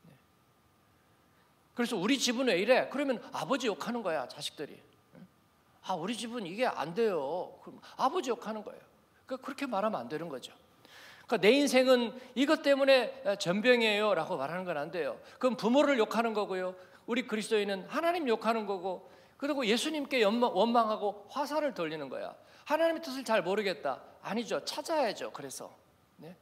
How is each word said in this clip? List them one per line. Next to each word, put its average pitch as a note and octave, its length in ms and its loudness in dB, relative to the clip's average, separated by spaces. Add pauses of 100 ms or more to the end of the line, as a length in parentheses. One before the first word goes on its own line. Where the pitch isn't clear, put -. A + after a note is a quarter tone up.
네. - 100 -20 (1600)
그래서 A#3 220 -2
"우리 G#3+ 240 2
집은 B3 280 0
왜 F#3 120 4
이래?" G#3 320 4
그러면 C4+ 400 -2
아버지 A3 360 -2
욕하는 A3 360 -4
거야, D#3 240 -2
자식들이. - 520 -10 (360)
응? - 120 -20 (560)
"아, F#3+ 100 -4
우리 F#3 240 -4
집은 A3+ 280 -8
이게 G3+ 200 -2
안 E3 280 -2
돼요." F3 600 0 (100)
그럼 - 160 -16 (180)
아버지 C4+ 320 0
욕하는 G#3+ 340 -4
거예요. - 180 -16 (440)
그러니까 C4 200 -8
그렇게 C#4 200 -6
말하면 G#3 340 0
안 A#2+ 100 -10
되는 D#3 180 -6
거죠. C3 260 -10 (720)
그러니까 F#3+ 220 4
"내 A3+ 80 10
인생은 B3+ 640 4 (160)
이것 D4 260 4
때문에 C4+ 760 4
전병이에요"라고 G#3 1000 2
말하는 D#3+ 280 -4
건 E3+ 120 -4
안 D3+ 140 -4
돼요. C#3+ 260 -4 (220)
그럼 B3 160 2
부모를 C#4 420 4
욕하는 A3 360 2
거고요. F#3 420 -2 (320)
우리 B3 180 -2
그리스도인은 G3+ 600 0
하나님 D#4+ 400 0
욕하는 A3 400 0
거고, F#3+ 420 -6 (280)
그리고 C#4 280 -2
예수님께 C#4 560 0
연마-, A#3 260 4
원망하고 G#3+ 840 0
화살을 D4 440 -2
돌리는 D#3 360 -6
거야. G2+ 260 -10 (300)
"하나님의 D#4+ 360 2
뜻을 C4 220 -8
잘 A3 180 2
모르겠다." F3+ 600 -2 (200)
아니죠. F#3 440 -4
찾아야죠. C4+ 680 -2
그래서. C3 420 -12 (440)
네? E3 240 -18